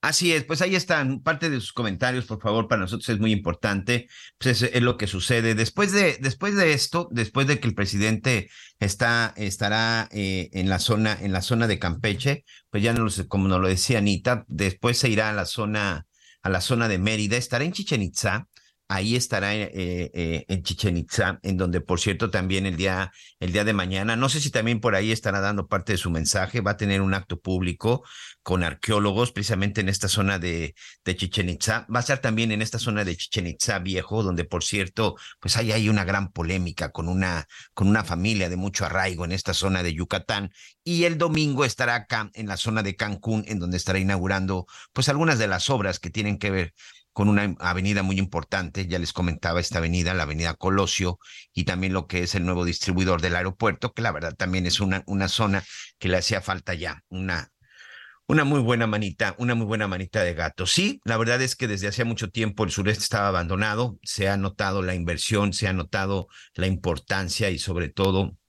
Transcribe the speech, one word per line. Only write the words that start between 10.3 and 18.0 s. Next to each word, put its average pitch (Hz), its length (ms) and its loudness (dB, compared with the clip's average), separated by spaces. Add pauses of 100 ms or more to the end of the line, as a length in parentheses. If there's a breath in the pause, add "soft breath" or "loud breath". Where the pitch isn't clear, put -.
en 95 160 0
la 92 100 2
zona, 107 400 2
en 98 140 -2
la 101 80 2
zona 117 260 2
de 104 120 2
Campeche, 104 680 -2 (240 loud breath)
pues 104 140 0
ya 117 100 4
nos, 104 360 0
como 95 200 2
nos 92 140 4
lo 92 60 4
decía 95 280 2
Anita, 104 500 2
después 98 520 0
se 131 100 2
irá 107 220 2
a - 20 -2
la 98 140 -2
zona, 104 600 -2 (360 soft breath)
a 98 80 0
la 92 100 2
zona 117 260 2
de 101 120 2
Mérida, 107 400 2
estará 123 260 -2
en 175 80 -2
Chichén 151 300 -2